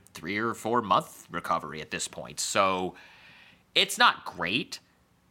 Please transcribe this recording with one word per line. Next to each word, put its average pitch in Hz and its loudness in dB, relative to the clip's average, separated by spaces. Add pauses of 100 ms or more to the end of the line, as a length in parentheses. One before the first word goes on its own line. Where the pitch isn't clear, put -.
(140)
three 95 -4
or 113 0
four 117 2
month 110 0
recovery 80 -4
at 78 -14
this 85 -4
point. - -12
So 95 2 (800)
it's 196 2
not 233 4
great. 90 -4 (520)